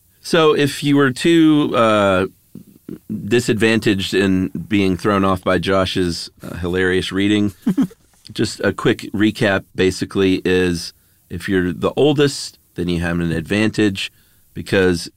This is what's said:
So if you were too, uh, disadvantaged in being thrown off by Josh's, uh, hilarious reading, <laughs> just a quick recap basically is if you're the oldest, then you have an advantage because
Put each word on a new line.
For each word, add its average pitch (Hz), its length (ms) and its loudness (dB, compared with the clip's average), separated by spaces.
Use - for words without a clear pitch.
So 160 320 2
if 143 300 -2
you 143 120 4
were 143 140 4
too, 156 640 4
uh, 101 520 2
disadvantaged 107 1000 0
in 95 360 2
being 95 460 -2
thrown 98 280 0
off 95 180 0
by 92 160 0
Josh's, 92 720 -2
uh, - 160 -14
hilarious 92 520 -2
reading, 101 420 0
<laughs> - 400 -20
just - 280 -4
a 104 120 0
quick - 280 -2
recap 101 520 0
basically 95 680 0
is 90 480 0
if 90 200 -10
you're 90 240 0
the 90 240 -4
oldest, 143 600 0
then 87 140 -4
you 87 120 -2
have 85 180 -2
an 85 140 -2
advantage 101 800 -2
because 92 600 0